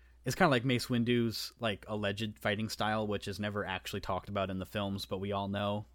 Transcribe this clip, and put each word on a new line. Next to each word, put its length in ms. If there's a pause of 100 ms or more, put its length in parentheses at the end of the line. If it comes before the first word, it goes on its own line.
(260)
It's 100
kinda 140
like 160
Mace 240
Windu's, 680
like, 280
alleged 500
fighting 320
style, 380
which 200
is 120
never 260
actually 360
talked 280
about 220
in 80
the 60
films, 400
but 140
we 120
all 160
know, 480